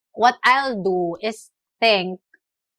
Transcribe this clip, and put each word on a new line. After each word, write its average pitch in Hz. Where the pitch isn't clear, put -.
what 247
I'll 262
do 180
is -
think 185